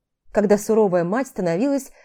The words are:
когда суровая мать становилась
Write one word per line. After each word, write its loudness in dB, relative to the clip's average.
когда 2
суровая 0
мать -4
становилась -2